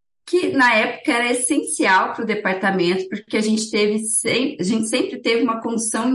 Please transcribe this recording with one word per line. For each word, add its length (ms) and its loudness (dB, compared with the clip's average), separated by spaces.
que 220 0
na 260 4
época 360 0
era 200 0
essencial 840 0
pro 100 -6
departamento, 840 0
porque 260 -10
a 60 2
gente 300 0
teve 260 2
sem-, 640 -2
a 40 -2
gente 240 0
sempre 320 -2
teve 220 0
uma 180 0
condução 560 -2